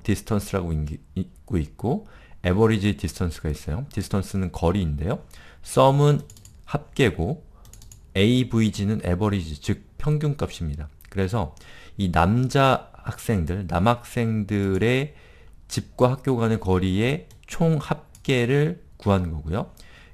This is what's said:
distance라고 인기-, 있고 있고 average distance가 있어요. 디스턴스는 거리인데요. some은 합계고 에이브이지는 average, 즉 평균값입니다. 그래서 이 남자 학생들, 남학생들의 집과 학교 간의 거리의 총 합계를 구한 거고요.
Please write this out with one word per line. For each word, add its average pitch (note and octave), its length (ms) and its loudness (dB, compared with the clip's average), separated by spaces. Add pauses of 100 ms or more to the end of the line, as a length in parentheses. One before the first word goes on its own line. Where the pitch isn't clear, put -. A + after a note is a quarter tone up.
distance라고 G2 680 -2
인기-, D2+ 280 -4 (160)
있고 - 420 -6
있고 C3 500 -4 (380)
average G2+ 500 4
distance가 E2 540 -4
있어요. D#2 420 -6
디스턴스는 F#2+ 600 -4
거리인데요. E2+ 720 -2 (420)
some은 C#3+ 560 4 (440)
합계고 - 800 -2 (720)
에이브이지는 A2 880 2
average, F2+ 580 -2
즉 - 220 -4 (140)
평균값입니다. C#3+ 920 -4 (200)
그래서 G2 460 -2 (420)
이 F#2+ 140 0
남자 B2+ 840 2
학생들, F#2+ 760 -4
남학생들의 G#2+ 1500 0 (520)
집과 - 440 0
학교 B2 260 -2
간의 A2 220 2
거리의 F#2+ 720 0 (180)
총 D#3+ 340 0
합계를 C#3+ 1000 -2 (140)
구한 F#2 340 2
거고요. D#2 400 -6 (420)